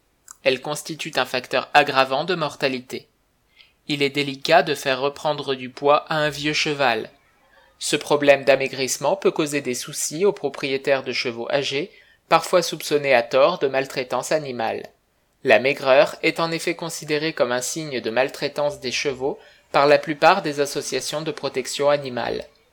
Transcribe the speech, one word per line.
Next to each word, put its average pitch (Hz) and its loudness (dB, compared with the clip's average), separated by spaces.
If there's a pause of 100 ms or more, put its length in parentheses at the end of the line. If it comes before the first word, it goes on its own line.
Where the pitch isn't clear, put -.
(440)
Elles 131 2
constituent 165 -8
un 131 2
facteur 127 -2
aggravant 135 4
de 180 -2
mortalité. 135 -4 (800)
Il 143 -2
est 139 2
délicat 143 2
de 151 -2
faire 135 -2
reprendre 143 -2
du 127 -10
poids 143 2
à 156 0
un 151 0
vieux 143 -4
cheval. 139 0 (680)
Ce - -2
problème 143 4
d'amaigrissement 135 2
peut 196 0
causer 147 -2
des 123 -4
soucis 151 -4
aux 196 4
propriétaires 135 -2
de 131 -6
chevaux 117 -4
âgés, 139 -2 (360)
parfois 165 4
soupçonnés 143 0
à 117 6
tort 143 4
de 147 0
maltraitance 135 -4
animale. 117 -4 (560)
La 123 6
maigreur 139 2
est 165 0
en 165 -2
effet 165 -4
considérée 156 -4
comme 123 0
un 123 -2
signe 139 -6
de 110 -6
maltraitance 139 -2
des 123 -6
chevaux 135 -4 (320)
par 147 4
la 147 8
plupart 160 4
des 147 -4
associations 139 -4
de 160 -4
protection 139 -2
animale. 120 -2 (280)